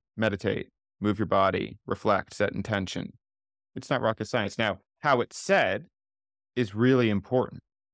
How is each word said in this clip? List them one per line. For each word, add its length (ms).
meditate, 540
move 200
your 60
body, 600
reflect, 480
set 180
intention. 600
It's 120
not 120
rocket 260
science. 320
Now, 200
how 220
it's 180
said 480
is 180
really 340
important. 540